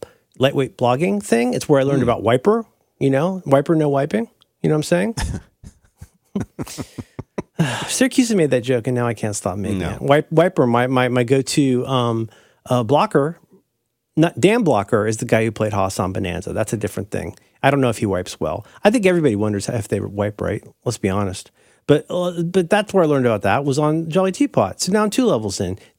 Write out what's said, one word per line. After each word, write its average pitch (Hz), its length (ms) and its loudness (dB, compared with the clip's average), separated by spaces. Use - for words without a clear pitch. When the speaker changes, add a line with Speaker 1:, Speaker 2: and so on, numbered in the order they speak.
Speaker 1:
lightweight 131 380 0
blogging 160 440 0
thing. 240 320 0
It's - 160 -4
where 143 100 6
I 135 40 2
learned 139 160 0
Speaker 2:
Hmm. 123 100 0
Speaker 1:
about 113 140 0
Wiper, 202 420 2
you 135 140 2
know, 175 340 0
Wiper, 147 300 2
no 151 140 0
wiping. 143 380 -2
You 160 60 2
know 156 60 2
what 151 160 -2
I'm 190 220 0
saying? - 20 -20
<laughs> - 480 -10
<sighs> 131 280 -2
Syracuse 254 480 2
made 156 160 2
that 127 100 2
joke, 120 260 -2
and 127 80 0
now 120 120 0
I 117 60 -2
can't 107 220 -4
stop 95 220 -6
making 95 220 -4
Speaker 2:
No. 85 100 -4
Speaker 1:
it. - 100 -6
Wi-, 143 300 2
Wiper, 160 380 2
my, 120 200 2
my, 127 220 2
my 123 140 2
go-to, 131 640 0
um, 117 420 0
uh, 123 160 0
blocker, 151 560 0
not 160 240 2
Dan 214 240 4
Blocker, 107 440 2
is 110 100 -2
the - 80 -8
guy 117 180 2
who 113 80 -2
played 107 220 -4
Haas 98 260 -2
on 92 140 -2
Bonanza. 90 400 -6
That's 110 200 -4
a 113 40 -2
different 101 340 -8
thing. 87 240 -8
I 135 80 2
don't 139 100 2
know 127 80 2
if 107 80 -2
he - 80 -4
wipes 92 340 -4
well. 80 260 -4
I 214 80 6
think 220 140 2
everybody 165 300 2
wonders 104 340 -2
if 120 180 -4
they 104 120 -2
wipe 101 420 -4
right. 95 220 -6
Let's 120 140 -4
be 101 100 0
honest. 95 400 -4
But, 147 220 4
uh, 175 340 -4
but 175 260 0
that's 208 240 0
where 190 100 4
I 156 40 2
learned 139 180 2
about 107 180 0
that, 104 200 0
was 139 160 -2
on 160 300 0
Jolly 190 240 0
Teapot. 117 480 0
So 180 100 -4
now 214 120 2
I'm 214 60 0
two 254 160 0
levels 113 360 0
in. 90 180 -4